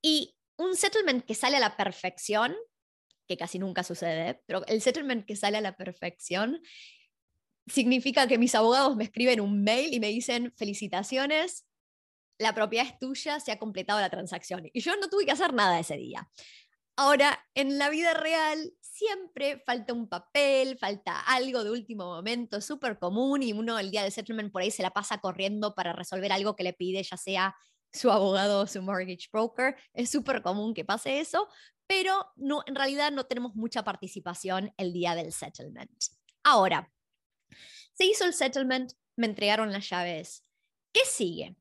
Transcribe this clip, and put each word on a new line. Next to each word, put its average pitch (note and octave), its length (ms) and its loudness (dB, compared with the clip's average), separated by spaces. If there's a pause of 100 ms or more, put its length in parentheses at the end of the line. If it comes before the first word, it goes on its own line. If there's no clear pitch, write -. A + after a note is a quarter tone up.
Y D#4 340 0 (220)
un F#4 200 0
settlement F#4 480 2
que A3 100 -6
sale C4+ 240 2
a - 20 4
la G#3+ 160 2
perfección, G#3 760 -2 (720)
que F3+ 100 -4
casi E3+ 220 -6
nunca F#3 240 -2
sucede, E3 640 -4
pero F#3 200 -4
el A3 140 2
settlement B3+ 460 0
que G#3+ 100 -8
sale G#3 220 0
a G#3+ 40 -2
la F#3+ 140 -4
perfección F#3+ 840 -4 (1040)
significa B3+ 600 2
que A#3+ 120 4
mis A#3+ 160 4
abogados B3 420 6
me G#3+ 80 -2
escriben A#3+ 360 2
un G3+ 220 2
mail B3 300 2
y A#3+ 80 0
me G#3+ 80 0
dicen, A#3+ 480 -2
"Felicitaciones, B3+ 1080 -2 (720)
la A3 160 2
propiedad A3+ 320 0
es B3+ 120 -14
tuya, C#4+ 420 -6
se - 120 -6
ha G#3 60 -6
completado G#3 420 -2
la F#3 100 0
transacción". F3+ 600 -8
Y B3 80 -4
yo E4+ 160 0
no G4 120 -4
tuve G4 180 2
que E4 60 4
hacer E4 200 2
nada G3 260 6
ese D#3+ 200 -4
día. B2 320 -12 (680)
Ahora, C#4+ 560 6
en C#4 220 0
la C#4+ 140 2
vida D#4+ 240 2
real, D#4 680 0
siempre F#4 840 -4
falta B3 260 -2
un A#3 160 -4
papel, C4 720 2
falta G#3 420 -4
algo B3+ 420 0
de G#3 80 -2
último A3 360 -6
momento, G#3 500 -4
es G#3 80 -6
súper C4+ 340 -6
común, B3+ 440 2
y A#3 100 0
uno A3+ 260 -2
el G3 120 -4
día G#3 120 -2
del G3 100 -2
settlement G#3+ 380 -6
por G3+ 120 -2
ahí G3+ 80 2
se - 120 -6
la F#3 100 -2
pasa G3+ 260 -2
corriendo G3+ 560 -2
para F3+ 180 -2
resolver F#3+ 400 -2
algo G3 240 0
que G3 60 -6
le F3+ 100 -2
pide, F#3 300 -4
ya F3+ 160 -8
sea F#3+ 360 -2 (380)
su - 180 2
abogado G3 520 4
o G3 40 0
su G3 140 -8
mortgage F#3 500 -6
broker. A#3+ 460 0 (160)
Es A#3+ 160 -2
súper C4 320 0
común G#3 320 -2
que E3+ 140 -6
pase C4+ 340 -2
eso, E4 300 -2 (360)
pero F#4+ 500 2
no, C#4 300 -2
en C4+ 80 -8
realidad C#4 380 0
no C4+ 140 -4
tenemos A#3+ 280 -4
mucha A3 300 -4
participación F#3 960 -6
el F3+ 160 -2
día F3 200 0
del E3 200 -6
settlement. - 680 -12 (420)
Ahora, F#3+ 460 6 (1040)
se F#4 140 2
hizo G#4 180 4
el F4+ 80 2
settlement, C4 600 0 (220)
me A#3 100 0
entregaron G#3 440 2
las G3 200 -6
llaves. F3 540 -6 (500)
¿Qué A#4 100 6
sigue? F3 560 -4